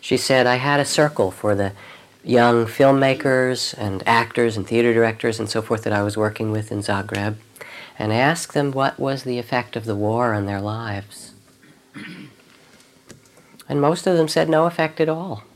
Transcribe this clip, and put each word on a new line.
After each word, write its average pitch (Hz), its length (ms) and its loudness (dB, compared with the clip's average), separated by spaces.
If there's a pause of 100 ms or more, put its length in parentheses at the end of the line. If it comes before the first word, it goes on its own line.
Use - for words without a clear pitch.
She - 160 -2
said, 127 300 4
"I 123 100 2
had 143 240 2
a 139 40 2
circle 147 460 2
for 104 240 0
the 98 180 -2 (520)
young 120 420 4
filmmakers 135 1120 2
and 101 280 -4
actors 117 500 2
and 98 100 -6
theater 117 260 2
directors 113 460 0
and 110 100 -6
so 110 140 -2
forth 110 220 -4
that 107 80 -2
I 104 100 0
was 104 140 -2
working 107 340 -2
with 107 220 -4
in 107 80 -4
Zagreb, 101 560 -4 (640)
and 107 140 -2
asked 139 420 0
them 143 180 0
what 135 260 -2
was 135 240 -4
the 123 160 -4
effect 120 380 -4
of 110 80 -6
the 110 120 -2
war 110 380 0
on 101 120 -2
their 101 140 -4
lives." 104 720 -8 (2250)
And 143 120 0
most 160 280 2
of 180 80 4
them 160 100 4
said 160 220 2
no 160 180 4
effect 160 340 -2
at 160 80 2
all. 160 360 -6 (120)